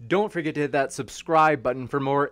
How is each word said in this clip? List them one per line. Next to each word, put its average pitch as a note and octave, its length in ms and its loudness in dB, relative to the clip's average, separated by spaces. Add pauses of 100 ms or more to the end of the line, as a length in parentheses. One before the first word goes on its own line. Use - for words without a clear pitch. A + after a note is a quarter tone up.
don't G3 240 0
forget D#3+ 240 -4
to D3 60 -2
hit C#3+ 100 -2
that C3+ 200 0
subscribe D#3 680 2
button B2+ 260 -4
for C#3+ 120 -2
more C#3 320 0